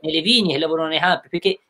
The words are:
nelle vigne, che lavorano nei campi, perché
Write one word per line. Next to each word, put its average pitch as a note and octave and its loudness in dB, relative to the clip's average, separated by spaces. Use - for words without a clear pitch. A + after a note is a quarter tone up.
nelle D#3 -2
vigne, F#3+ 2
che C#3+ -2
lavorano D#3+ -2
nei D#3 -2
campi, F3 0
perché F#3 -2